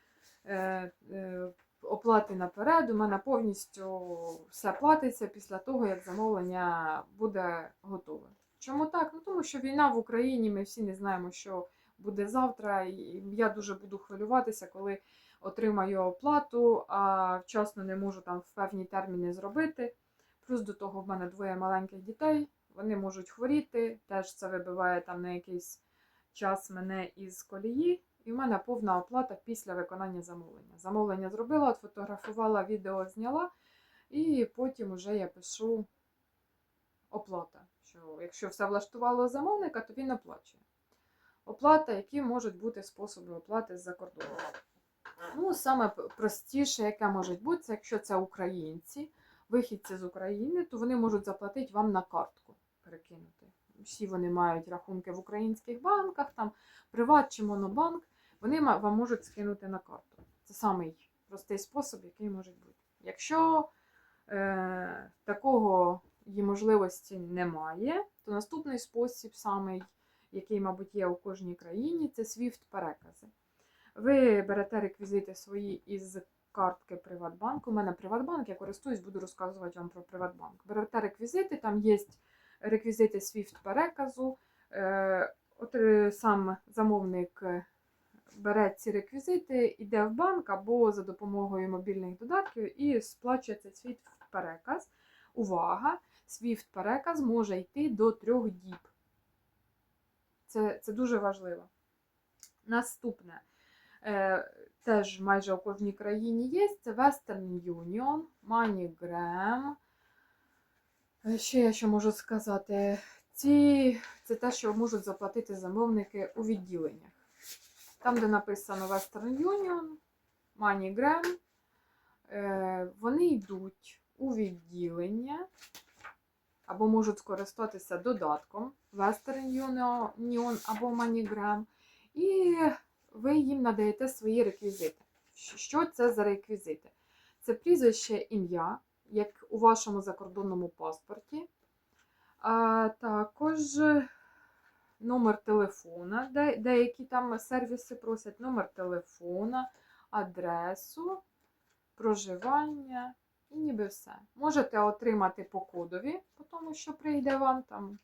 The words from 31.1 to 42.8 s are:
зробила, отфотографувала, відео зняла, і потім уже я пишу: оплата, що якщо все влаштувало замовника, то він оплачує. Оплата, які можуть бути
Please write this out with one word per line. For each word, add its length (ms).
зробила, 400
отфотографувала, 960
відео 420
зняла, 440
і 460
потім 360
уже 240
я 100
пишу: 600
оплата, 500
що 380
якщо 280
все 180
влаштувало 640
замовника, 520
то 140
він 160
оплачує. 520
Оплата, 480
які 300
можуть 360
бути 240